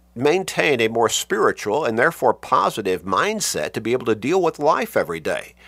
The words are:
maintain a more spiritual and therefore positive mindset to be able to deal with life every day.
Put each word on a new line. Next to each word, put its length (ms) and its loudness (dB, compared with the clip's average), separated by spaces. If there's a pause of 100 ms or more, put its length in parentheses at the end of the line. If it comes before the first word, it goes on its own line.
(160)
maintain 680 2
a 80 4
more 180 2
spiritual 760 0
and 120 0
therefore 360 2
positive 680 0
mindset 680 -2
to 80 -8
be 140 -2
able 140 -2
to 80 2
deal 260 0
with 180 -2
life 380 0
every 220 -2
day. 340 -6 (140)